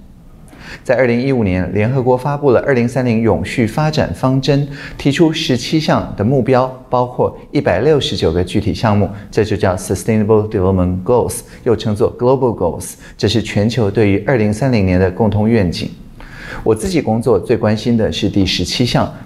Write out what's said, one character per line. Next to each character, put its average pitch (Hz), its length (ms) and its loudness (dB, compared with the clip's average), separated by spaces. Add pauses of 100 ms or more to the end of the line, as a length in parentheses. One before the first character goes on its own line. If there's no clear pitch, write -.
(840)
在 127 120 0
二 127 100 4
零 120 160 2
一 135 100 0
五 120 120 0
年， 90 280 0
联 104 160 0
合 131 140 0
国 127 160 2
发 143 180 -4
布 143 140 0
了 120 120 6
二 139 120 0
零 120 160 2
三 127 160 -2
零 113 160 2
永 92 240 2
续 117 220 0
发 156 240 0
展 123 200 0
方 131 300 0
针， 143 260 0 (300)
提 143 140 0
出 156 200 4
十 147 240 -2
七 160 240 -2
项 147 380 0
的 101 60 -2
目 131 180 2
标， 127 240 2 (240)
包 123 160 0
括 123 320 -2 (140)
一 143 100 0
百 92 200 2
六 147 180 4
十 - 180 -4
九 87 140 2
个 85 120 0
具 101 160 -2
体 95 140 0
项 104 240 2
目， 98 100 2 (220)
这 107 160 0
就 101 100 -2
叫 92 200 0
Sustainable 107 760 0
Development 92 540 0
Goals， 117 380 0 (220)
又 117 120 2
称 107 200 -2
作 104 220 0
Global 123 400 2
Goals， - 360 -4 (220)
这 110 120 0
是 110 120 0
全 104 300 0
球 110 220 0
对 104 180 2
于 98 160 2
二 143 100 2
零 107 160 2
三 127 220 0
零 104 100 2
年 90 160 2
的 95 120 2
共 107 180 0
同 104 180 0
愿 104 240 2
景。 - 200 -6 (720)
我 110 100 2
自 190 160 -4
己 175 140 0
工 113 180 0
作 110 180 2
最 117 160 -2
关 110 220 0
心 120 180 0
的 101 160 0
是 - 160 -2
第 95 200 2
十 - 160 -2
七 - 200 -2
项， 120 300 0 (120)